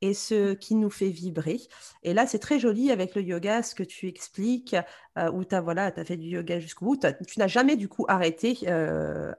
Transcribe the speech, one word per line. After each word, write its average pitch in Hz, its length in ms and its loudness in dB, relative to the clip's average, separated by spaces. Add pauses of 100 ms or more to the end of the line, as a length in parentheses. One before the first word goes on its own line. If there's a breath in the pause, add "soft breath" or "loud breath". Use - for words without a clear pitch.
et 196 140 2
ce 202 400 0
qui 220 220 0
nous 214 140 4
fait 196 180 0
vibrer. 165 500 -4 (460 loud breath)
Et 175 100 0
là, 226 140 6
c'est 220 100 -2
très 285 220 0
joli 240 320 4
avec 185 240 -2
le 202 60 0
yoga, 190 420 0
ce - 100 -10
que 196 80 -6
tu - 240 -8
expliques, 226 720 -4 (420 loud breath)
euh, 170 140 2
où 185 100 -4
t'as, 185 180 -2
voilà, 175 300 0
t'as 165 140 -8
fait 175 120 -6
du 160 120 -10
yoga 170 320 -4
jusqu'au 165 240 -10
bout. 269 140 2
T'as, 139 160 2
tu - 260 -6
n'as 196 80 4
jamais, 262 260 4
du 202 140 0
coup, - 180 -4
arrêté, 190 500 2 (120)
euh, 156 720 0